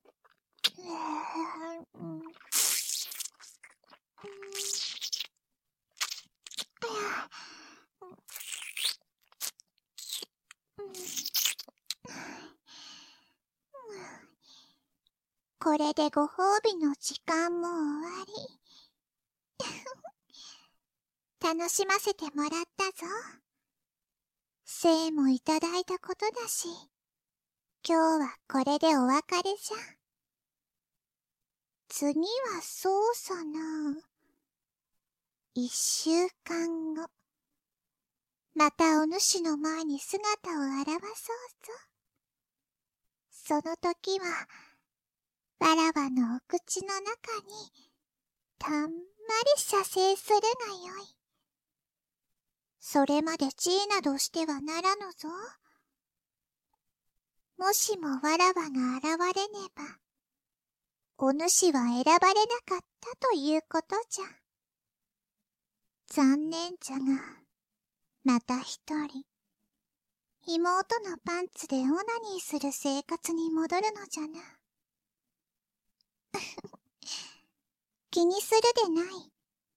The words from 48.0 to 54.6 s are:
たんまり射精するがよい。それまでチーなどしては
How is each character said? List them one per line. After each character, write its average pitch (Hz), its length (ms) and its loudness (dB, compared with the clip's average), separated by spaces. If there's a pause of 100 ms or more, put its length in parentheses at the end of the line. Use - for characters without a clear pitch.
た - 120 -4
ん 302 120 2
ま 311 60 -2
り 440 720 0
射 392 240 2
精 381 320 4
す - 140 -4
る 415 100 6
が 440 340 -2
よ 370 300 -14
い。 - 120 -20 (1600)
そ - 260 2
れ 294 160 2
ま 320 160 -2
で 269 160 0
チ - 180 -2
ー 403 200 2
な 403 100 2
ど 277 160 0
し - 140 -2
て 330 160 -2
は 277 160 -4